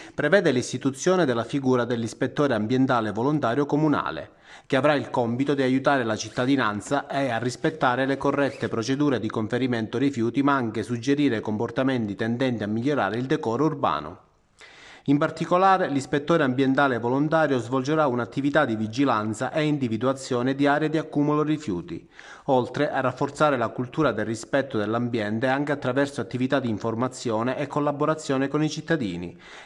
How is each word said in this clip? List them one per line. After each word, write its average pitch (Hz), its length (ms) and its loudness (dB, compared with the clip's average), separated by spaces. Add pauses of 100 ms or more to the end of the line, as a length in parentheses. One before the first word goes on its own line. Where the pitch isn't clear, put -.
(120)
prevede 160 380 2
l'istituzione 131 720 0
della 117 200 2
figura 127 420 2
dell'ispettore 123 680 -2
ambientale 117 600 2
volontario 127 520 0
comunale, 131 680 0 (340)
che 139 100 0
avrà 147 160 4
il 127 160 -2
compito 127 460 0
di 139 80 2
aiutare 131 420 2
la 110 120 0
cittadinanza 123 880 0
e 139 240 -2
a 113 80 -2
rispettare 127 680 0
le 135 140 0
corrette 139 500 0
procedure 131 500 0
di 110 120 -4
conferimento 117 680 -2
rifiuti, 123 460 0
ma 139 120 4
anche 113 280 -2
suggerire 120 580 0
comportamenti 113 720 -2
tendenti 117 480 -2
a 101 60 -2
migliorare 113 480 0
il 123 80 -2
decoro 135 400 0
urbano. 95 600 -2 (840)
In 143 100 6
particolare, 175 720 2
l'ispettore 143 540 0
ambientale 135 560 2
volontario 139 600 2
svolgerà 135 480 0
un'attività 143 560 0
di 117 100 0
vigilanza 110 800 0
e 156 100 0
individuazione 131 920 0
di 139 100 2
aree 151 240 2
di 160 80 0
accumulo 147 460 0
rifiuti, 95 640 -4 (380)
oltre 139 440 2
a - 80 -2
rafforzare 139 580 0
la 117 120 0
cultura 127 420 -2
del 107 140 -2
rispetto 117 540 -2
dell'ambiente 113 680 -2
anche 139 240 0
attraverso 139 500 -2
attività 131 380 -2
di 123 100 -2
informazione 117 880 -2
e 143 120 -6
collaborazione 147 800 0
con 151 160 0
i 156 40 2
cittadini 98 720 -4 (280)